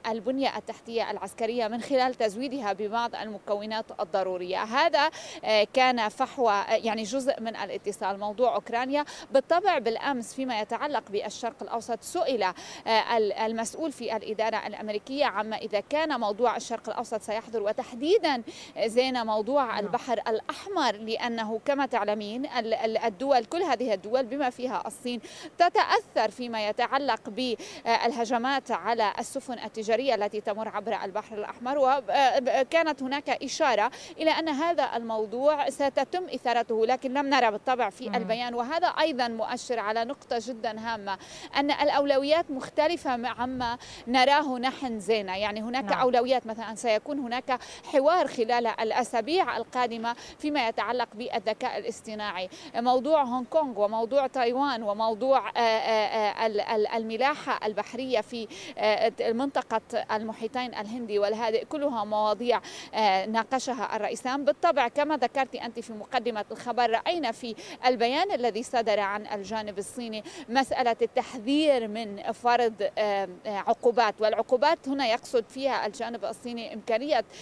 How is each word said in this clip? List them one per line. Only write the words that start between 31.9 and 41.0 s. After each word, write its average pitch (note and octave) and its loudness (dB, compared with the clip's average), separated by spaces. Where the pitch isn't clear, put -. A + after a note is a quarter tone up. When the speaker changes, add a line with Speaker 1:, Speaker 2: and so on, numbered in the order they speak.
Speaker 1:
هناك C#4 -4
إشارة B3 2
إلى D#4 4
أن D#4+ 2
هذا D4 0
الموضوع A#3 0
ستتم C#4+ 0
إثارته، A#3 0
لكن B3+ 0
لم C#4+ 0
نرى B3+ 4
بالطبع A#3 0
في - -10
Speaker 2:
مم. G3+ -4
Speaker 1:
البيان، A#3+ -2
وهذا D4 -2
أيضا C#4 2
مؤشر A3+ -4
على A3 0
نقطة C4 -6
جدا A3 -6
هامة، G3+ -6